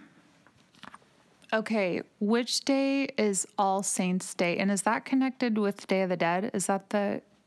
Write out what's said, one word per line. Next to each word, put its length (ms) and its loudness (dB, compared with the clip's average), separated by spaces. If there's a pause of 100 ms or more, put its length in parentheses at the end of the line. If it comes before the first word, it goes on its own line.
(1500)
Okay, 480 0 (180)
which 420 0
day 440 2 (120)
is 300 0 (100)
All 260 2
Saints' 500 -2
Day, 240 0
and 140 2
is 100 0
that 240 0
connected 520 0
with 300 -2
Day 140 2
of 80 0
the 80 0
Dead? 360 0
Is 140 -2
that 220 -2
the, 320 -2 (260)